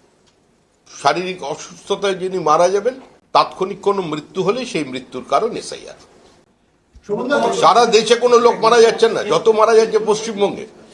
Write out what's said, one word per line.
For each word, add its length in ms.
শারীরিক 400
অসুস্থতায় 720
যিনি 260
মারা 300
যাবেন, 240
তাৎক্ষণিক 480
কোনো 200
মৃত্যু 420
হলে 220
সেই 180
মৃত্যুর 460
কারণ 280
এসআইআর। 360
সারা 320
দেশে 300
কোনো 220
লোক 180
মারা 260
যাচ্ছেন 300
না, 120
যত 260
মারা 260
যাচ্ছে 300
পশ্চিমবঙ্গে, 600